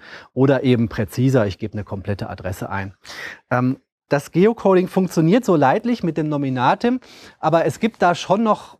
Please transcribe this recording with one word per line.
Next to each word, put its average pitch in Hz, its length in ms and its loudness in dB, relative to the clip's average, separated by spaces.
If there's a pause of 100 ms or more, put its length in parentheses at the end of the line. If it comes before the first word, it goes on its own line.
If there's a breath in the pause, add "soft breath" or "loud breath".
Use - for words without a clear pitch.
(320 loud breath)
Oder 135 320 2
eben 117 240 2
präziser, 123 580 0
ich 95 120 -6
gebe - 160 -10
eine 101 100 -8
komplette 98 460 -8
Adresse 90 400 -10
ein. 98 240 -8 (560 loud breath)
Ähm, 127 260 0 (320)
das - 220 -2
Geocoding 185 580 2
funktioniert 185 560 2
so 185 120 2
leidlich 160 460 2
mit 165 140 -2
dem 151 140 -2
Nominatim, 147 680 0 (400 loud breath)
aber 156 280 2
es 151 140 -4
gibt - 200 -2
da 185 140 4
schon 202 280 0
noch, - 380 -2